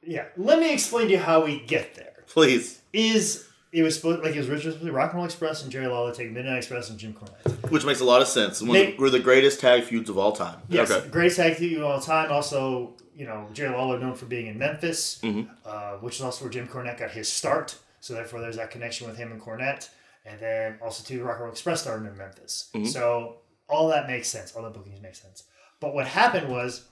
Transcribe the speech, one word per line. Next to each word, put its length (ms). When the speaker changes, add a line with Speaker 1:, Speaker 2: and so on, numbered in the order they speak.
Speaker 1:
Yeah, 220
let 240
me 120
explain 340
to 60
you 60
how 260
we 160
get 360
there. 320
Speaker 2:
Please. 520
Speaker 1:
Is 560
it 100
was 140
supposed, 260
like, 120
it 40
was 100
originally 240
supposed 80
to 40
be 60
Rock 200
and 60
Roll 80
Express 380
and 100
Jerry 140
Lawler 260
taking 220
Midnight 240
Express 320
and 80
Jim 160
Cornette. 560
Speaker 2:
Which 140
makes 160
a 40
lot 180
of 60
sense. 340
One 100
Speaker 1:
They 200
Speaker 2:
of 40
the, 60
were 80
the 100
greatest 400
tag 240
feuds 260
of 80
all 140
time. 260
Speaker 1:
Yes, 220
Speaker 3:
Okay. 180
Speaker 1:
greatest 280
tag 200
team 220
of 60
all 160
time. 300
Also, 640
you 100
know, 260
Jerry 220
Lawler 240
known 160
for 120
being 200
in 120
Memphis, 640
Speaker 3:
Mm-hmm. 280
Speaker 1:
uh, 300
which 220
is 60
also 220
where 80
Jim 160
Cornette 300
got 120
his 180
start. 480
So 140
therefore, 260
there's 160
that 140
connection 380
with 80
him 160
and 80
Cornette. 480
And 140
then 420
also, 220
too, 140
the 60
Rock 120
and 80
Roll 80
Express 300
started 260
in 80
Memphis. 580
Speaker 3:
Mm-hmm. 120
Speaker 1:
So 500
all 200
that 180
makes 220
sense. 260
All 80
the 80
bookings 300
make 140
sense. 300
But 140
what 120
happened 440
was 420